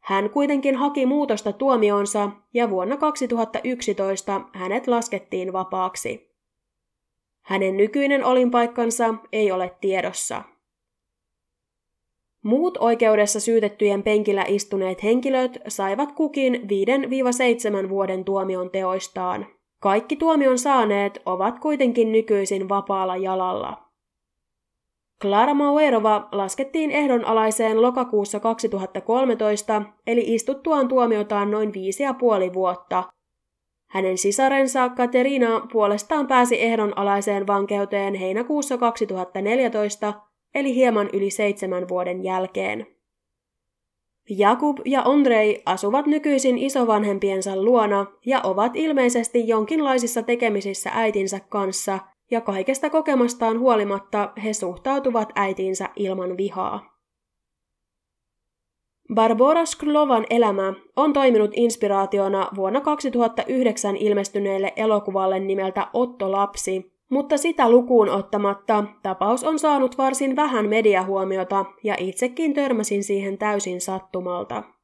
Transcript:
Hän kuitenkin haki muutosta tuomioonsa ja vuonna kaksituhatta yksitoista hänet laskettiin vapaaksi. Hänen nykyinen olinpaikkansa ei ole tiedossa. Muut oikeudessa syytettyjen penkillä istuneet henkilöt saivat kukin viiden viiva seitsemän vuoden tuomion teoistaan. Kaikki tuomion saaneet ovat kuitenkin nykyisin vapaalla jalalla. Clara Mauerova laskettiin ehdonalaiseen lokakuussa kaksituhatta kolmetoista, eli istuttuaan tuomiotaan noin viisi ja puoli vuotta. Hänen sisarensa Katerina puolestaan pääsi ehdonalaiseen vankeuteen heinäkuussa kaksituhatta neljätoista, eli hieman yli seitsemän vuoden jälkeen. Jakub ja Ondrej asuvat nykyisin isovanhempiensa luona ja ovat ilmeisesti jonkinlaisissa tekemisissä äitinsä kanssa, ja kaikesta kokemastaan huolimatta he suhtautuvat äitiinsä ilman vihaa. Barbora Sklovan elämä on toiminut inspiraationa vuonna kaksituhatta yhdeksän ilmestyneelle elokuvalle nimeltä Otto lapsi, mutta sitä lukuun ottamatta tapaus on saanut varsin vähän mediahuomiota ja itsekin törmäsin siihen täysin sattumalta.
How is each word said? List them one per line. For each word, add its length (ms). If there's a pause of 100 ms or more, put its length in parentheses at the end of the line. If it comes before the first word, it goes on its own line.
Hän 280
kuitenkin 460
haki 300
muutosta 460
tuomioonsa 800 (240)
ja 160
vuonna 260
kaksituhatta 680
yksitoista 760 (120)
hänet 340
laskettiin 680
vapaaksi. 800 (1080)
Hänen 340
nykyinen 480
olinpaikkansa 920 (180)
ei 200
ole 280
tiedossa. 640 (2000)
Muut 360
oikeudessa 600
syytettyjen 640
penkillä 460
istuneet 540
henkilöt 560 (100)
saivat 440
kukin 560
viiden 420
viiva 220
seitsemän 560
vuoden 360
tuomion 460
teoistaan. 760 (340)
Kaikki 360
tuomion 420
saaneet 680
ovat 320
kuitenkin 540
nykyisin 560
vapaalla 480
jalalla. 760 (1300)
Clara 320
Mauerova 760
laskettiin 580
ehdonalaiseen 920
lokakuussa 580
kaksituhatta 600
kolmetoista, 840 (240)
eli 280
istuttuaan 540
tuomiotaan 600
noin 220
viisi 300
ja 120
puoli 400
vuotta. 500 (840)
Hänen 300
sisarensa 680
Katerina 840
puolestaan 540
pääsi 360
ehdonalaiseen 840
vankeuteen 680
heinäkuussa 640
kaksituhatta 640
neljätoista, 760 (400)
eli 200
hieman 380
yli 180
seitsemän 580
vuoden 360
jälkeen. 640 (1400)
Jakub 540
ja 180
Ondrej 540 (100)
asuvat 400
nykyisin 520
isovanhempiensa 1040
luona 440 (200)
ja 180
ovat 320
ilmeisesti 720
jonkinlaisissa 760
tekemisissä 720
äitinsä 460
kanssa, 580 (320)
ja 100
kaikesta 500
kokemastaan 680
huolimatta 760 (120)
he 80
suhtautuvat 840
äitiinsä 640
ilman 400
vihaa. 600 (2250)
Barbora 500
Sklovan 640
elämä 440 (220)
on 160
toiminut 420
inspiraationa 1000
vuonna 240
kaksituhatta 680
yhdeksän 500
ilmestyneelle 800
elokuvalle 640
nimeltä 520
Otto 400
lapsi, 600 (180)
mutta 260
sitä 340
lukuun 380
ottamatta 760 (180)
tapaus 420
on 140
saanut 400
varsin 380
vähän 320
mediahuomiota 960 (200)
ja 140
itsekin 560
törmäsin 500
siihen 340
täysin 420
sattumalta. 800 (220)